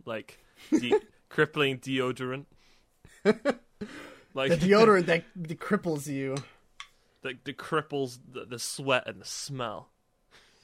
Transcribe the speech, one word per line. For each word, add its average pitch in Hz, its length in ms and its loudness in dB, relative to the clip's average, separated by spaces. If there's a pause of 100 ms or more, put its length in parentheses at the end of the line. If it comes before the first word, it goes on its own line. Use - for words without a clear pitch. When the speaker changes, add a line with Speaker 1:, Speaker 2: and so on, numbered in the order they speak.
Speaker 1:
like - 360 -12 (320)
de-, - 260 2 (140)
Speaker 2:
<laughs> - 160 -20
Speaker 1:
crippling 147 500 2
deodorant. 127 680 -4 (800)
Speaker 2:
<laughs> 220 300 2 (800)
Speaker 1:
Like 135 160 0
Speaker 2:
The 170 60 4
deodorant 196 500 6
that, 170 180 2 (120)
that 165 240 -10
cripples 156 480 -4
you. 135 260 -4 (880)
Speaker 1:
That, 131 220 -10
that 143 120 -10
cripples 139 600 -4 (120)
the, 127 140 -12
the 120 160 -12
sweat 135 480 0
and 92 120 -12
the 98 40 -20
smell. 120 640 -8 (760)